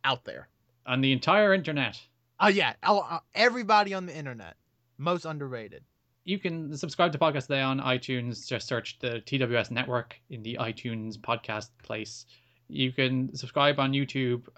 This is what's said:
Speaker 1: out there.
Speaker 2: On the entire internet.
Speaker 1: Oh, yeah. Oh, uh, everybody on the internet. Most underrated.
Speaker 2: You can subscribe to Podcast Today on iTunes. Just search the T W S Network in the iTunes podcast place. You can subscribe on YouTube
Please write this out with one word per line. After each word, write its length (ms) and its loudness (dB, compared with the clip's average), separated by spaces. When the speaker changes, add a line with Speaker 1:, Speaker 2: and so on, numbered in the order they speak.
Speaker 1:
out 200 0
there. 260 -14
Speaker 2:
On 160 0
the 100 4
entire 420 6
internet. 460 0
Speaker 1:
Oh, 100 8
yeah. 240 4
Oh, 160 4
uh, 200 -4
everybody 640 4
on 100 -4
the 100 -10
internet. 400 -10
Most 260 0
underrated. 580 -8
Speaker 2:
You 120 0
can 400 -4
subscribe 360 2
to 40 -4
Podcast 300 2
Today 140 0
on 180 0
iTunes. 680 -2
Just 200 -4
search 320 -4
the 220 -6
T 180 -2
W 180 2
S 140 0
Network 480 -4
in 140 -12
the 160 -8
iTunes 580 -6
podcast 520 -6
place. 440 -10
You 240 -2
can 440 0
subscribe 440 2
on 120 2
YouTube 500 0